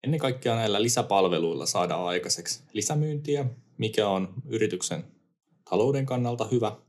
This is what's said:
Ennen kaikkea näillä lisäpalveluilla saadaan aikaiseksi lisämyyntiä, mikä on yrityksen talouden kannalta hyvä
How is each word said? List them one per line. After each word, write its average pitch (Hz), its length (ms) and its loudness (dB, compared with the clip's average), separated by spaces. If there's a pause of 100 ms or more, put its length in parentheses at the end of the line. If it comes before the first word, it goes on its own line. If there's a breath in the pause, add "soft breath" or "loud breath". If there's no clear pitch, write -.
Ennen 147 160 0
kaikkea 123 340 0
näillä 107 280 2
lisäpalveluilla 87 840 2
saadaan 90 400 0
aikaiseksi - 540 -4 (120)
lisämyyntiä, 147 760 0 (320)
mikä 110 300 2
on 95 260 0 (140)
yrityksen 92 560 -2 (680)
talouden 131 360 2
kannalta 120 380 -2
hyvä 110 320 0 (120)